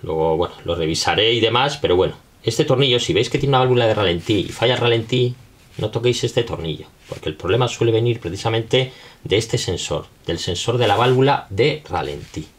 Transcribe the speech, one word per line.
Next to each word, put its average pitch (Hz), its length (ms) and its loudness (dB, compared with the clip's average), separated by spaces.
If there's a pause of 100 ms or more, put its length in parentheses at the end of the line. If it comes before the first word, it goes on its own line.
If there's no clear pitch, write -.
Luego, 80 340 0
bueno, 87 160 -2 (120)
lo 85 100 -2
revisaré 85 580 0
y 120 60 0
demás, 120 420 2
pero 90 140 2
bueno, 90 180 2 (300)
este 135 200 0
tornillo, 127 360 2
si - 120 -2
veis 113 200 2
que 139 80 0
tiene 139 140 0
una 127 60 4
válvula 123 280 4
de 107 80 2
ralentí 95 460 0
y - 80 -4
falla 120 260 0
el 113 60 -4
ralentí, 120 520 0 (460)
no 107 100 -2
toquéis 117 340 0
este 120 200 0
tornillo, 80 420 -6 (240)
porque - 180 -8
el 78 80 -6
problema 120 320 0
suele 117 240 0
venir 113 280 2
precisamente 113 760 -2 (300)
de 95 140 0
este 113 200 -2
sensor, 80 480 -4 (220)
del 85 100 -4
sensor 95 400 -4
de 120 80 2
la 101 100 2
válvula 131 540 2
de 135 400 0
ralentí 73 560 -6 (140)